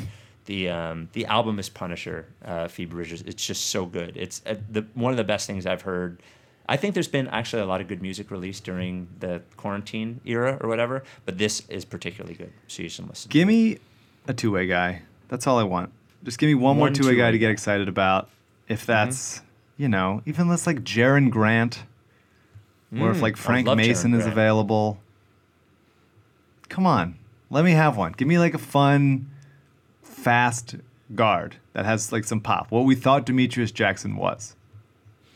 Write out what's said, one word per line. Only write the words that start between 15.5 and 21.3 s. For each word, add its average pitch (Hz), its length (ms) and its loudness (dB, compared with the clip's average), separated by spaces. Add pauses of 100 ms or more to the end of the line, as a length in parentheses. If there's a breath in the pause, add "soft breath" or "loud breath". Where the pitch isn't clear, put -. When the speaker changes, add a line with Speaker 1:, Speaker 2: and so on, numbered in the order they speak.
Speaker 2:
I 113 40 4
want. 90 280 -2 (320)
Just 120 160 -8
give 151 80 4
me 151 80 6
one 135 220 4
more 143 100 6
Speaker 1:
One 139 60 2
Speaker 2:
two-way 135 220 4
guy 120 80 4
Speaker 1:
two-way 117 100 4
Speaker 2:
to 113 60 4
get 110 80 4
Speaker 1:
guy. 110 40 4
Speaker 2:
excited 101 360 0
about. 95 420 2 (380)
If 110 140 -4
Speaker 1:
Mm-hmm. - 100 -18
Speaker 2:
that's, 117 500 -2 (360)
you 143 120 -2
know, 98 360 0
even 156 220 0
less, 170 180 0
like, 147 180 -2
Jaron 123 460 4
Grant, 113 540 2 (1160 soft breath)